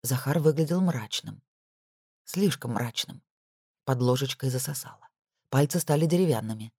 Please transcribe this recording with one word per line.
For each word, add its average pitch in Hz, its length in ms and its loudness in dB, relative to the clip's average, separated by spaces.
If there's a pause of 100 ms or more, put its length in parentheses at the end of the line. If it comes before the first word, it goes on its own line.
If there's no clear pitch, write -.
Захар 135 360 0
выглядел 156 420 2
мрачным. 117 600 -4 (800)
Слишком 147 500 -2
мрачным. - 480 -6 (640)
Под 127 160 0
ложечкой 131 500 0
засосало. - 580 -8 (420)
Пальцы 143 300 2
стали 156 260 2
деревянными. 113 720 0